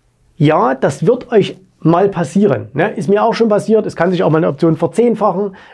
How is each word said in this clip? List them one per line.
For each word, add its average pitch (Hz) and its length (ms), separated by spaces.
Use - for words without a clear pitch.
ja, 180 380
das 156 300
wird 240 240
euch - 280
mal 175 300
passieren, 160 640
ne? 165 160
Ist 202 180
mir 202 160
auch 220 120
schon 226 140
passiert, 208 360
es - 100
kann 175 140
sich 185 140
auch 170 80
mal 156 80
eine 175 80
Option 160 300
verzehnfachen, 208 800